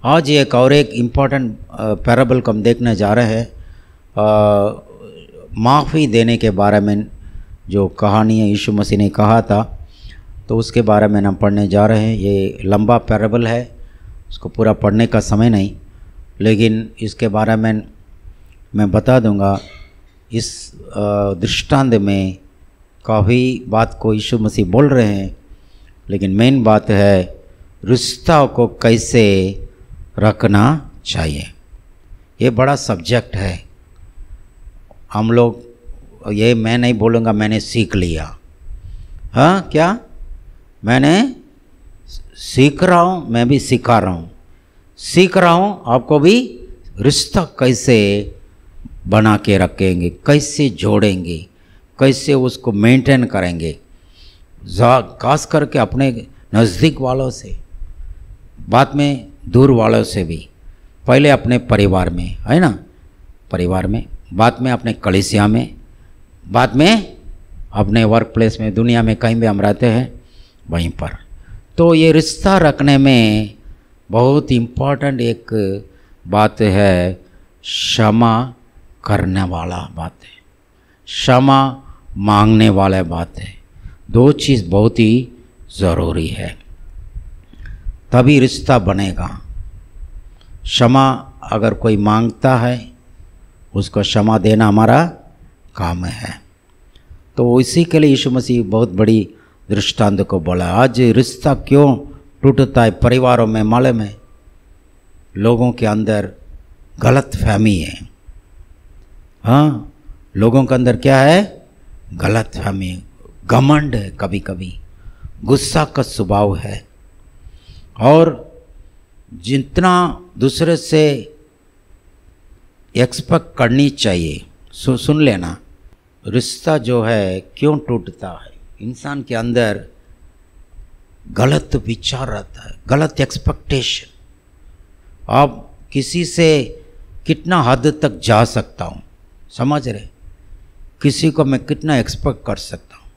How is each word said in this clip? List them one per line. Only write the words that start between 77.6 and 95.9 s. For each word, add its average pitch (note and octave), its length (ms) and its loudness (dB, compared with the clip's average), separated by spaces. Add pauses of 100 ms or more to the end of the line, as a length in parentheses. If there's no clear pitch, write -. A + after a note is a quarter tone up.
क्षमा A#2 920 0 (520)
करने F#2 380 -2
वाला F2 520 -8
बात E2 180 -12 (100)
है, - 180 -20 (640)
क्षमा C3+ 800 2 (340)
मांगने G#2+ 520 4
वाला F#2+ 340 2
बात E2+ 360 -8
है। - 160 -16 (560)
दो B2 200 6
चीज़ A#2+ 380 0
बहुत G#2 300 2
ही A#2+ 280 2 (520)
ज़रूरी E2 480 -2
है, F2 300 -10 (1500)
तभी B2+ 280 6
रिश्ता C3 400 2
बनेगा। F#2+ 600 -4 (1200)
क्षमा C3 680 2 (200)
अगर A2 220 0
कोई A2 240 0
मांगता A2 600 0
है, A#2+ 340 -4 (840)
उसको G2 260 -4
क्षमा A2 360 0
देना G#2+ 300 2
हमारा A2+ 380 4 (720)
काम F2 300 -6